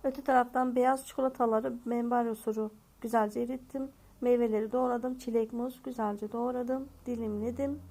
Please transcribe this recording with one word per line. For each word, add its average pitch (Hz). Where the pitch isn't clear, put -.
Öte 277
taraftan 254
beyaz 262
çikolataları, 254
menbaye 240
usulü 220
güzelce 226
erittim. 262
Meyveleri 226
doğradım. 254
Çilek, 226
muz 247
güzelce 214
doğradım. 247
Dilimledim. 240